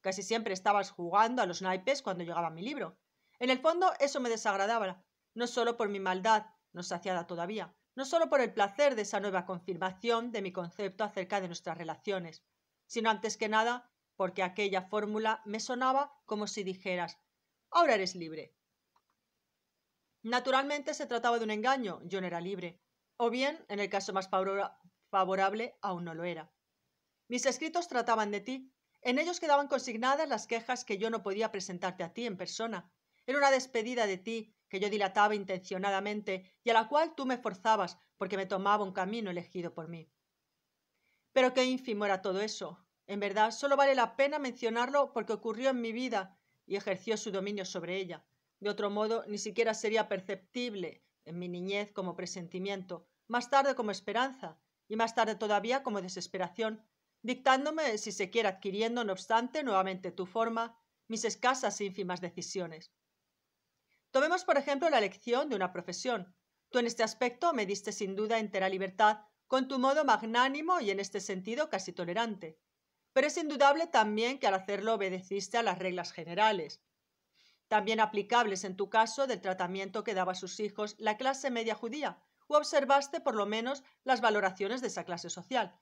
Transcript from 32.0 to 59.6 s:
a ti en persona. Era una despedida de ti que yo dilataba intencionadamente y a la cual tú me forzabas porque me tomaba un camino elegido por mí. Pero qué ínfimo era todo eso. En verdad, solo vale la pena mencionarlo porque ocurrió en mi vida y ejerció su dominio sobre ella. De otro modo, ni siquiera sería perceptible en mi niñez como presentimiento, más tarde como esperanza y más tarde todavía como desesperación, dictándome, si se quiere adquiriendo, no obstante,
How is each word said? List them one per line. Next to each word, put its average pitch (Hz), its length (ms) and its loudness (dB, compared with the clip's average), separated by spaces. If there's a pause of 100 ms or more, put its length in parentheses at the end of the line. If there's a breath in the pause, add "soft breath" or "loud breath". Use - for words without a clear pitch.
a 165 100 -8
ti 233 120 -4
en 208 100 -4
persona. 190 560 -8 (340)
Era 269 120 0
una 277 140 8
despedida 240 560 2
de 190 100 -2
ti 220 360 -8 (140)
que 190 140 -6
yo 208 80 0
dilataba 208 460 4
intencionadamente 196 1160 -2 (120)
y 233 60 0
a 226 40 4
la 226 160 4
cual 320 260 2
tú 277 100 -4
me 254 120 0
forzabas 214 600 0 (200 soft breath)
porque 196 180 -4
me 190 100 -2
tomaba 202 380 2
un 190 80 -4
camino 196 400 -4
elegido 170 420 -8
por 160 140 -10
mí. 165 240 -16 (1200)
Pero 254 220 4
qué 262 100 4
ínfimo 254 420 -2
era 190 160 2
todo 190 200 0
eso. 196 440 -8 (220)
En 202 140 -6
verdad, 208 300 2
solo 277 260 2
vale 269 180 6
la 247 220 2
pena 285 200 2
mencionarlo 247 760 0
porque 220 200 -2
ocurrió 220 360 -2
en 254 120 0
mi 226 120 -4
vida 226 440 -4 (280 soft breath)
y 190 100 -6
ejerció 202 400 -2
su 208 160 -6
dominio 196 320 -4
sobre 180 320 -6
ella. 170 300 -8 (340)
De 202 100 -4
otro 202 200 -2
modo, 214 380 0
ni 208 100 -6
siquiera 220 360 0
sería 220 360 0
perceptible 196 920 -6 (200)
en 165 160 -10
mi 180 80 -8
niñez 196 460 -4
como 180 220 -6
presentimiento, 185 920 -8 (200)
más 240 220 -2
tarde 277 240 4
como 226 180 -2
esperanza 214 680 -4 (280)
y 214 80 -6
más 226 200 0
tarde 220 200 2
todavía 220 460 0
como 214 200 -4
desesperación, 185 840 -6 (380)
dictándome, 262 760 2
si 208 140 -6
se 185 180 -4
quiere 220 200 2
adquiriendo, 214 540 -2
no 196 100 -2
obstante, 247 500 -2